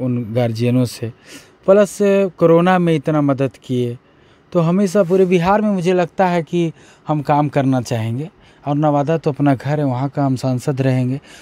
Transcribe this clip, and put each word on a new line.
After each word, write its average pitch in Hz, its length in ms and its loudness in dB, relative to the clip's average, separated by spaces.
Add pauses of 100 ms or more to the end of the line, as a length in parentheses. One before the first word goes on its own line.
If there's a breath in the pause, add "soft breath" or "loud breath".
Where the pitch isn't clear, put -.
उन 123 220 -2 (120)
गार्जियनों 120 500 0
से। 117 280 -8 (540 loud breath)
प्लस 196 320 2 (400)
कोरोना 170 400 4
में 170 160 2
इतना 151 260 0
मदद 139 360 0
किए, 123 400 -4 (560 soft breath)
तो 175 80 0
हमेशा 185 420 2
पूरे 185 240 2
बिहार 180 360 2
में 214 80 0
मुझे 185 220 0
लगता 180 340 0
है 175 160 0
कि 165 300 -2 (360 soft breath)
हम 151 140 -2
काम 147 260 0
करना 135 320 0
चाहेंगे। 117 500 -4 (360 soft breath)
और 143 80 -2
नवादा 147 440 0
तो 151 120 -4
अपना 143 240 0
घर 139 260 -4
है, 147 60 0
वहाँ 131 220 -2
का 139 160 -4
हम 131 120 0
सांसद 131 440 -4
रहेंगे, 127 400 0 (220 loud breath)